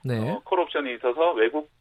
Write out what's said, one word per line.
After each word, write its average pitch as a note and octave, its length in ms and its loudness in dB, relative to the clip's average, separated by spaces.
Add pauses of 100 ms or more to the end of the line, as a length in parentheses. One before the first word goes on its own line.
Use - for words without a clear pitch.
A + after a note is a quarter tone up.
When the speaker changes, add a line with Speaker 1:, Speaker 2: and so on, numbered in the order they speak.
Speaker 1:
네. B2 140 -2
Speaker 2:
어, D3 260 -4
콜 F3+ 160 0
옵션이 C#3+ 340 -2
있어서 D3 380 2
외국 C3 380 0 (100)